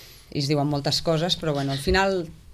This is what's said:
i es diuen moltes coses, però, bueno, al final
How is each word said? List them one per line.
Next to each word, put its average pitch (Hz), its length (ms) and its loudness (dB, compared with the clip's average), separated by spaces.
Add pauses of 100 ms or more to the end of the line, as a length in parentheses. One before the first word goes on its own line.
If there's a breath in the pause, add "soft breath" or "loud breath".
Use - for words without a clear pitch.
(320 loud breath)
i - 80 -4
es 135 80 -2
diuen 143 220 2
moltes 143 320 0
coses, 170 340 0
però, 156 180 -2
bueno, 139 200 -2
al 135 80 -2
final 190 460 2 (260)